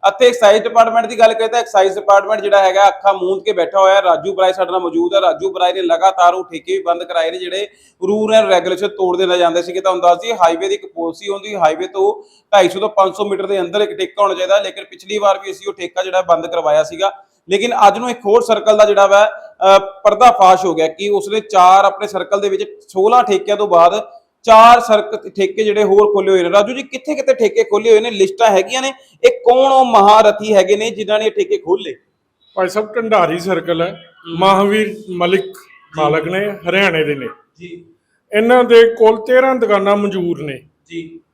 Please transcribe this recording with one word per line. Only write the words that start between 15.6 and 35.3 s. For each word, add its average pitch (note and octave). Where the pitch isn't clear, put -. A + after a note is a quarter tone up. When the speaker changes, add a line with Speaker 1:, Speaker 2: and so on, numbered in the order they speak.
Speaker 1:
ਉਹ G3
ਠੇਕਾ F3+
ਜਿਹੜਾ F#3
ਬੰਦ E3+
ਕਰਵਾਇਆ D#3
ਸੀਗਾ। E3+
ਲੇਕਿਨ G3+
ਅੱਜ G3+
ਨੂੰ B3
ਇੱਕ A#3+
ਹੋਰ G#3
ਸਰਕਲ G#3+
ਦਾ G#3+
ਜਿਹੜਾ G3
ਵਾ, G3+
ਅ, G3
ਪਰਦਾ G#3+
ਫਾਸ਼ F#3
ਹੋ F3
ਗਿਆ D#3+
ਕਿ G3
ਉਸਨੇ G3+
ਚਾਰ G3
ਆਪਣੇ G3
ਸਰਕਲ G3
ਦੇ G3+
ਵਿੱਚ F#3+
ਸੋਲਾਂ A3
ਠੇਕਿਆਂ G3+
ਤੋਂ G#3
ਬਾਅਦ F3
ਚਾਰ A3+
ਸਰਕ-, G#3+
ਠੇਕੇ G3
ਜਿਹੜੇ G#3
ਹੋਰ G#3
ਖੋਲ੍ਹੇ F#3+
ਹੋਏ F#3
ਨੇ। E3+
ਰਾਜੂ G#3
ਜੀ, C4+
ਕਿੱਥੇ C4+
ਕਿੱਥੇ C4
ਠੇਕੇ A3+
ਖੋਲ੍ਹੇ G#3+
ਹੋਏ G#3+
ਨੇ, A#3
ਲਿਸਟਾਂ G3
ਹੈਗੀਆਂ G3
ਨੇ? C4+
ਇਹ A#3+
ਕੌਣ B3+
ਉਹ C4
ਮਹਾਰਥੀ G#3+
ਹੈਗੇ F#3+
ਨੇ G#3+
ਜਿਨ੍ਹਾਂ G#3
ਨੇ A3
ਇਹ G#3+
ਠੇਕੇ G#3
ਖੋਲ੍ਹੇ? F3+
Speaker 2:
ਭਾਈ F#3+
ਸਾਹਿਬ, G#3+
ਢੰਡਾਰੀ G3+
ਸਰਕਲ E3+
ਹੈ, E3+
Speaker 1:
ਹੂੰ। E3+
Speaker 2:
ਮਹਾਵੀਰ G3+
ਮਲਿਕ F3+